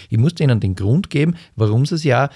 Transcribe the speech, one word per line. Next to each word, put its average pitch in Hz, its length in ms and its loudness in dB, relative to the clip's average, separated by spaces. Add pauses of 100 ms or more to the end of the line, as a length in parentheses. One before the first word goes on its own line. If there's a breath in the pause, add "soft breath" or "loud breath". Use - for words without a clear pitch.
Ich 117 80 -2
muss 135 180 2
denen 131 240 2
den 92 160 -2
Grund 110 340 0
geben, 156 260 0 (200 loud breath)
warum 110 300 0
sie 160 100 -4
sich 160 120 -4
ja 131 280 2